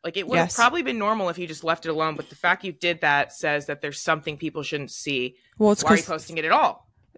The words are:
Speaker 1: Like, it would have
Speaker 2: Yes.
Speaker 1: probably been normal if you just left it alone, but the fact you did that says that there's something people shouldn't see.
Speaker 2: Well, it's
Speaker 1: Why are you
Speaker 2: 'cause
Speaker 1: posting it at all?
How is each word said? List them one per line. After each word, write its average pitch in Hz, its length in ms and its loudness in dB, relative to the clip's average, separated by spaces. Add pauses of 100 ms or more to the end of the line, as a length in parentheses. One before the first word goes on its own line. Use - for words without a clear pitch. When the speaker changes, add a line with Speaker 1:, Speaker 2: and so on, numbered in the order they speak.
Speaker 1:
Like, 170 120 -8
it 190 120 -4
would 175 100 2
have 170 100 4
Speaker 2:
Yes. - 80 -6
Speaker 1:
probably 254 260 4
been 247 160 -4
normal 208 300 0
if 165 100 -4
you 175 80 -6
just 160 180 -12
left 165 220 -2
it 165 40 0
alone, 156 260 0
but 151 140 -10
the - 60 -20
fact 185 280 2
you 185 80 -6
did 170 300 -2
that 143 300 2
says 147 340 -2
that 147 160 -6
there's 147 180 -8
something 151 380 -2
people 156 240 -6
shouldn't 139 280 -6
see. 127 460 -4 (220)
Speaker 2:
Well, 208 140 6
it's 208 120 2
Speaker 1:
Why - 60 6
are 208 60 8
you 165 60 0
Speaker 2:
'cause - 60 -10
Speaker 1:
posting 160 300 -8
it 151 60 -4
at 165 80 0
all? 269 360 2 (300)